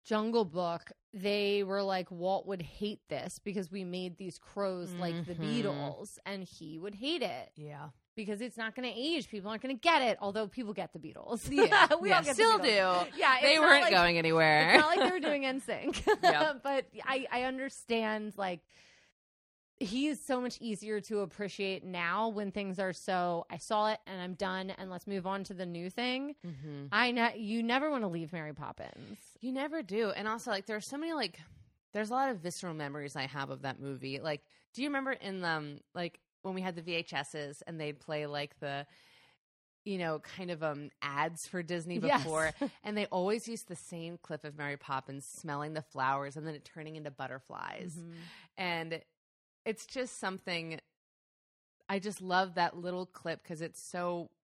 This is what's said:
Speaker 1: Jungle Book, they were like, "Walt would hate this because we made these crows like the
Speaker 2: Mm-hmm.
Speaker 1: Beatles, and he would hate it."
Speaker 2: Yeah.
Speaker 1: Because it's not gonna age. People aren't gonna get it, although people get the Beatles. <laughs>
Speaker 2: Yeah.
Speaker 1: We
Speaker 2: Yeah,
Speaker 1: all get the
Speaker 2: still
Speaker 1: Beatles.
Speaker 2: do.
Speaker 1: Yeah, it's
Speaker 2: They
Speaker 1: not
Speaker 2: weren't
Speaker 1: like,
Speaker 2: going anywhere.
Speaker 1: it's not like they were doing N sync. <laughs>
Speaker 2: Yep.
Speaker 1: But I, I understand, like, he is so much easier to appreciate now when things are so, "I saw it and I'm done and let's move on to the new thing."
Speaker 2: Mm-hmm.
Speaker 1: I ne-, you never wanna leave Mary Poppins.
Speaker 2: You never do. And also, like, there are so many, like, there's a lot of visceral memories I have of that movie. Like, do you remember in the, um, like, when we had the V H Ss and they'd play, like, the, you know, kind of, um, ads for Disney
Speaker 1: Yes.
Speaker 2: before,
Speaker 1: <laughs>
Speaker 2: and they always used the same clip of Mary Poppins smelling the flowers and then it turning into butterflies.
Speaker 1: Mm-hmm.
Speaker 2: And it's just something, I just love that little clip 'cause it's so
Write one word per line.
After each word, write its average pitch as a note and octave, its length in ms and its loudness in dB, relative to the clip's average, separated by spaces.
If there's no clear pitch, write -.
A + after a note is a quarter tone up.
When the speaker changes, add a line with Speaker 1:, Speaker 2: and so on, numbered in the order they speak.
Speaker 1:
Jungle A3 400 2
Book, E3+ 460 -4
they G3+ 500 2
were G3 200 0
like, F#3+ 280 0
"Walt F#3 360 0
would F#3+ 140 -4
hate G#3 480 -6
this D3 340 -6
because F#3 280 -4
we F#3+ 120 -6
made F3+ 340 -6
these F#3 200 -10
crows F#3 560 -4
like F3 320 -4
the F3 80 -8
Speaker 2:
Mm-hmm. D#3+ 100 -6
Speaker 1:
Beatles, C#3+ 400 -6
and F#3+ 180 -6
he D#3+ 340 -12
would G3+ 180 -10
hate C#4 260 -2
it." B2+ 340 -6
Speaker 2:
Yeah. D3 340 -12
Speaker 1:
Because G#3 260 -4
it's B3 160 -8
not A3 180 -6
gonna B3+ 200 -4
age. D4 340 -2
People G3+ 200 -8
aren't A3 120 -6
gonna C4 120 -4
get D#4 300 4
it, A3 180 4
although G3+ 260 -2
people G#3+ 260 -8
get F3+ 200 -6
the E3 60 -12
Beatles. - 420 -8
<laughs> C4 100 -6
Speaker 2:
Yeah. G4 360 8
Speaker 1:
We F#4 100 0
Speaker 2:
Yeah, F#4 80 8
Speaker 1:
all E4+ 60 6
get - 40 -6
the C#4+ 80 2
Speaker 2:
still A4 240 8
Speaker 1:
Beatles. F#3+ 520 6
Speaker 2:
do. - 60 -10
Speaker 1:
Yeah, D4+ 180 8
it's A3+ 80 2
Speaker 2:
They C#4+ 120 8
Speaker 1:
not D#4+ 60 8
Speaker 2:
weren't D4 220 10
Speaker 1:
like, E4 100 6
Speaker 2:
going F3 240 8
anywhere. D#3+ 580 8
Speaker 1:
it's C#4+ 60 12
not D#4+ 160 6
like G4+ 100 6
they F4+ 40 4
were F#4 80 0
doing C#4+ 260 2
N C4 160 0
sync. A#3 420 -4
<laughs> - 100 2
Speaker 2:
Yep. D4+ 400 6
Speaker 1:
But C4+ 220 0
I, C4 260 0
I B3 120 0
understand, A3+ 960 -2
like, F#3 240 -4
he B3 260 -2
is D4 180 -2
so B3+ 160 0
much B3 180 -4
easier G#3+ 400 -4
to G#3 220 -2
appreciate F#3+ 640 -4
now F3+ 420 0
when G#3 240 -4
things G3 280 -4
are F#3+ 120 0
so, F3 580 0
"I E3+ 100 -8
saw G#3+ 340 2
it G#3 120 -6
and F#3 160 -8
I'm F3+ 120 -6
done F#3+ 380 -4
and F#3+ 200 -10
let's F3+ 160 -10
move G3 180 -4
on G3 200 -4
to G3+ 80 -12
the F#3 120 -6
new F3 240 -6
thing." B3+ 460 -4
Speaker 2:
Mm-hmm. C#3+ 460 -10
Speaker 1:
I A#3+ 200 4
ne-, A#3 280 2
you A3+ 240 -2
never C4 260 2
wanna A#3+ 200 0
leave E3 240 -4
Mary D3+ 200 -6
Poppins. - 640 -12
Speaker 2:
You B3+ 140 -4
never D4 280 -2
do. G#3 280 0
And G3+ 180 -4
also, A3+ 240 -4
like, G3 140 -2
there A3 100 -4
are G#3+ 60 -6
so - 160 -8
many, E4 160 -4
like, A#3 260 -4
there's G#3 160 -2
a A3+ 40 -2
lot C4+ 160 2
of A3 100 -4
visceral E3+ 340 -6
memories C#3+ 420 -6
I C3+ 120 -2
have C#3 240 -6
of C3+ 100 -8
that C3+ 180 -6
movie. C3+ 400 -8
Like, D3+ 220 -4
do A#3 80 -6
you C#4+ 80 0
remember C4+ 240 -2
in F#3+ 260 -6
the, F3+ 100 -2
um, D3+ 300 -4
like, F3 240 -6
when F#3+ 140 -6
we F#3 60 -4
had F#3 140 -4
the E3+ 60 -8
V E3+ 140 -4
H E3 180 -4
Ss C#3+ 520 -6
and E3 140 -10
they'd D3+ 220 -6
play, D3+ 240 -4
like, C#3+ 340 -6
the, C#3+ 260 -6
you G3 120 -4
know, E3 220 0
kind F3+ 320 -10
of, D#3 100 -6
um, D3 280 -4
ads D3+ 460 -2
for F3+ 160 -4
Disney F3 360 -4
Speaker 1:
Yes. C#4 220 4
Speaker 2:
before, D#3 300 2
Speaker 1:
<laughs> - 160 -12
Speaker 2:
and G#3 140 -4
they G#3 80 0
always G3+ 420 -2
used A3+ 220 -10
the F3 80 -10
same E3+ 400 -12
clip - 260 -10
of D3 140 -12
Mary C#3+ 180 -4
Poppins C#3 500 -8
smelling D3+ 360 -6
the D3 80 -6
flowers C#3 540 -2
and D#3 100 -10
then D#3+ 80 -6
it D3 120 -14
turning D#3 320 -12
into D3+ 140 -10
butterflies. B2+ 840 -10
Speaker 1:
Mm-hmm. E3+ 140 -14
Speaker 2:
And E3 440 -4
it's A3 200 -4
just B3 340 -6
something, E3+ 600 -4
I G3 120 0
just F#3+ 220 -6
love F#3 340 4
that F3 220 2
little F3+ 280 -4
clip - 380 -8
'cause D#3+ 180 -10
it's - 280 -10
so F3 400 -4